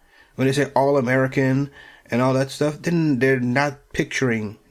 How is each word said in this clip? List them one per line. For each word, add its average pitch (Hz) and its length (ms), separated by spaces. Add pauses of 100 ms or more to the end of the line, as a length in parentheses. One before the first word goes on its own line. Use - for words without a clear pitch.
(360)
When 131 100
they 135 60
say 135 240
all 139 220
American 131 720 (400)
and 117 100
all 131 140
that 135 160
stuff, 147 320
then 160 380
they're 131 200
not 135 380 (160)
picturing 113 640 (120)